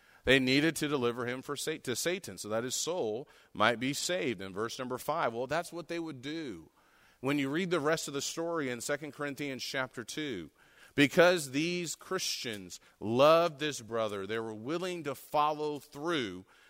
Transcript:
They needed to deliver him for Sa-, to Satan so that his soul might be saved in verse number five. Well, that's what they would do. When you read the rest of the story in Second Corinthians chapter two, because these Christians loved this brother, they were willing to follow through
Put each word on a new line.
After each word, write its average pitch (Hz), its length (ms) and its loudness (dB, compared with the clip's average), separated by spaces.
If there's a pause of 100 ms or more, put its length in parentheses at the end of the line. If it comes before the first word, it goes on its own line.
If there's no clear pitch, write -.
(240)
They 131 140 8
needed 139 380 4
to 151 120 -2
deliver 120 380 0
him 127 160 -6
for 143 140 -8
Sa-, - 280 -6
to 123 120 -2
Satan 165 420 -4
so 104 120 -10
that 113 140 0
his 127 100 -4
soul 143 540 -2 (260)
might 110 260 4
be 131 120 0
saved 156 480 -2
in 95 120 -10
verse 107 260 -4
number 127 200 -4
five. 147 340 0
Well, 120 140 -4
that's 160 260 -4
what 165 160 -10
they 170 100 -4
would 156 240 -8
do. 135 480 -8 (500)
When 139 180 2
you 139 100 0
read 170 220 0
the 170 100 2
rest 156 280 2
of 143 60 -10
the 139 80 -2
story 165 480 -2
in 120 100 -6
Second 143 320 -4
Corinthians 143 500 -6
chapter 131 420 -4
two, 117 460 -6 (440)
because 156 580 6
these 170 420 -2
Christians 107 840 -6 (220)
loved 151 580 6
this 143 220 -4
brother, 107 460 -2
they 110 120 -2
were 113 160 -4
willing 170 500 -6
to 139 100 -4
follow 151 640 0
through 135 640 -4 (240)